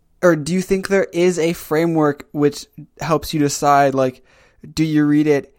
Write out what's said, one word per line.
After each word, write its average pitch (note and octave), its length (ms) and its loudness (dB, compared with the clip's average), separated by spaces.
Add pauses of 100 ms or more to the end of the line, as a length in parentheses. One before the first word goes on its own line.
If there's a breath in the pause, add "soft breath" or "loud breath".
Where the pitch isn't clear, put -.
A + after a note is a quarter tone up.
(220)
or F3 140 4
do D#3 180 -4
you F#3 80 0
think F#3+ 260 -2
there F#3+ 260 0
is F3 260 0
a E3 140 0
framework D#3 800 -2
which D3 340 -2 (320)
helps D3 340 -4
you D#3+ 60 0
decide, C#3+ 560 2
like, C3 280 -2 (500 soft breath)
do D#3 100 -2
you D3+ 240 0
read D3 180 2
it C#3+ 340 0